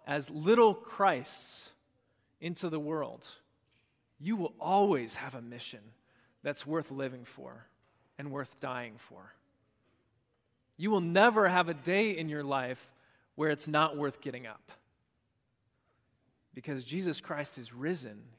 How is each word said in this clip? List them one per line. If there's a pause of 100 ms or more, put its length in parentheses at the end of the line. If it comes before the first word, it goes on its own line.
as
little
Christs (680)
into
the
world, (960)
you
will
always
have
a
mission (600)
that's
worth
living
for (520)
and
worth
dying
for. (1400)
You
will
never
have
a
day
in
your
life (420)
where
it's
not
worth
getting
up. (1800)
Because
Jesus
Christ
is
risen, (180)